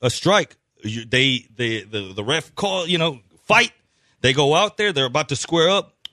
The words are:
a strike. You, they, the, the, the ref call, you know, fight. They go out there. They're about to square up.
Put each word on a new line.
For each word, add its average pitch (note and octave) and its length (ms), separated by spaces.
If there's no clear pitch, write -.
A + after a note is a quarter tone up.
a B2+ 80
strike. F3+ 460
You, A2+ 220
they, B2+ 400
the, A2+ 280
the, G2+ 300
the G#2 100
ref D3 320
call, F#3+ 320
you F3 100
know, D#3+ 220
fight. A3+ 280
They C3 120
go D3 220
out G3+ 220
there. G#3 160
They're C#3 120
about C3+ 240
to C#3 60
square E3 340
up. G3 240